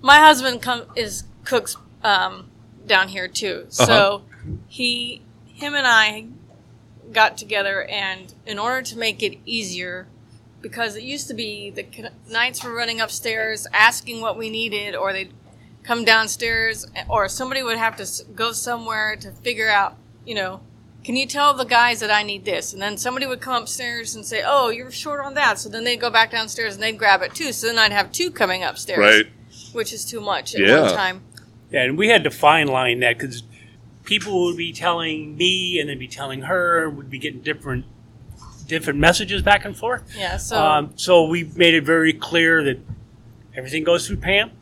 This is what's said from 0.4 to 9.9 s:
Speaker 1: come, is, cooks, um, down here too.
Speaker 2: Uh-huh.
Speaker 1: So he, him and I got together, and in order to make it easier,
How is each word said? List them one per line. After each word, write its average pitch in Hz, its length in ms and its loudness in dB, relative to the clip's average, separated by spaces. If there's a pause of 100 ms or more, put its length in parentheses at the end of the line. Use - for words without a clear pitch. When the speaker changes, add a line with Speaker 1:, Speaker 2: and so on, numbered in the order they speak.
Speaker 1:
come, 247 220 -4 (120)
is, 214 280 -6 (200)
cooks, - 320 -2 (260)
um, 190 480 0 (360)
down 190 220 4
here 190 200 -8
too. 180 380 -6 (120)
Speaker 2:
Uh-huh. - 80 8
Speaker 1:
So 202 360 6 (460)
he, 240 540 -4 (240)
him 294 280 -8
and 285 120 2
I 220 400 4 (880)
got 220 260 4
together, 196 460 -4
and 190 480 -8 (140)
in 208 120 -8
order 247 240 -2
to 226 160 -12
make 220 240 -2
it - 220 -4
easier, 180 640 -8 (520)